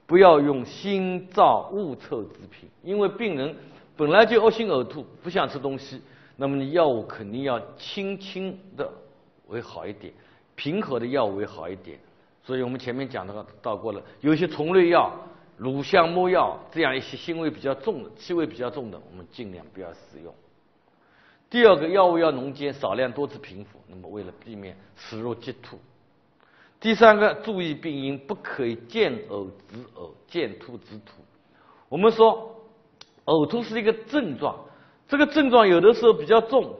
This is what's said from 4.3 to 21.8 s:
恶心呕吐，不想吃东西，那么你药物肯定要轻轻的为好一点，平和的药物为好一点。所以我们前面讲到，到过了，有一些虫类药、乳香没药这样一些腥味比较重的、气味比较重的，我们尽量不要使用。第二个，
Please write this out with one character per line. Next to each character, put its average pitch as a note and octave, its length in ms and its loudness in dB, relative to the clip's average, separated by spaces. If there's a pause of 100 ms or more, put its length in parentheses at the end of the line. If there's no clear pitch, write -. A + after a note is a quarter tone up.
恶 A3+ 80 6
心 A3+ 180 -2
呕 B2+ 180 0
吐， C#3+ 180 -14 (180)
不 E3+ 60 -12
想 E3+ 200 -2
吃 C#3+ 100 -12
东 C3+ 200 -6
西， - 220 -16 (360)
那 C#3 120 -4
么 C#3 80 -2
你 C#3 160 -6
药 E3 160 4
物 A#2 140 -2
肯 G2+ 280 -14
定 B2 120 -8
要 B2 180 -4 (160)
轻 G3 420 -10
轻 F#3+ 400 -12 (180)
的 - 140 -8 (580)
为 A2+ 120 -10
好 F2 260 -14
一 G#2 60 -12
点， F#2 200 -20 (420)
平 E3+ 260 -6
和 C#3 180 -6
的 A#2 80 -6
药 B2 200 -2
物 G2 100 -6
为 G#2 100 -6
好 E2 220 -14
一 F#2+ 80 -12
点。 E2+ 220 -20 (460)
所 B2+ 120 -6
以 B2+ 60 -4
我 A#2+ 60 -4
们 B2+ 100 -8
前 B2 160 -8
面 C3+ 140 -8
讲 G#2 180 -10
到， G#2 200 -14 (140)
到 G#2+ 160 -4
过 G#2+ 160 -8
了， G2+ 100 -10 (180)
有 D3+ 140 2
一 - 20 4
些 E3+ 120 -2
虫 D#3+ 260 -4
类 F3 140 6
药、 C#3+ 240 4 (440)
乳 C3+ 260 -6
香 E3 280 4
没 F3+ 200 0
药 C3+ 280 0 (140)
这 D#3+ 80 -4
样 C3+ 160 0
一 C3 40 -4
些 - 160 -14
腥 E3 220 -8
味 D#3+ 120 -2
比 D#3 100 -12
较 C3+ 140 -4
重 D3 280 -8
的、 - 140 -16
气 - 180 -8
味 E3 100 0
比 - 120 -8
较 B2 120 -6
重 A#2 220 -10
的， E2+ 100 -18 (100)
我 F2+ 60 -20
们 F2+ 140 -18
尽 G#2 220 -14
量 E2+ 200 -18
不 F#2 80 -16
要 E2+ 120 -14
使 - 320 -20
用。 E2 100 -20 (1120)
第 A#3 180 6
二 F#3+ 100 8
个， D3+ 100 -4